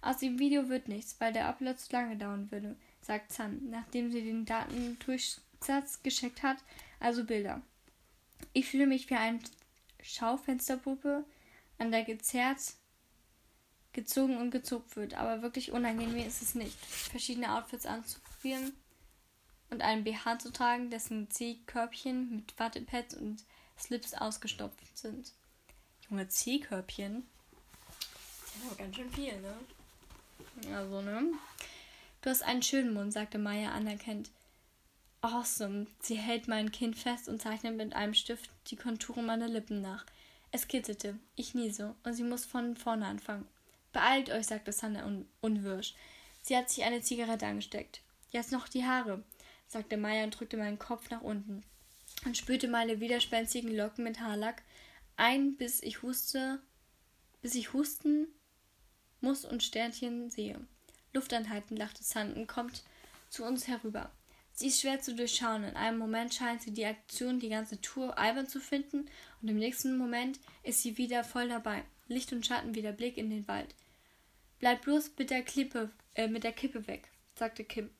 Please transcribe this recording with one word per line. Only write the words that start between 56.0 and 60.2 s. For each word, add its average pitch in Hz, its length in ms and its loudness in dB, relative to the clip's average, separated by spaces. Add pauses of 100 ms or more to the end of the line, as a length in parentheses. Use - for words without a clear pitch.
huste-, 262 580 0 (840)
bis 240 140 -2
ich 233 160 -2
husten 294 560 4 (920)
muss 269 240 2
und 240 200 0
Sternchen 240 680 0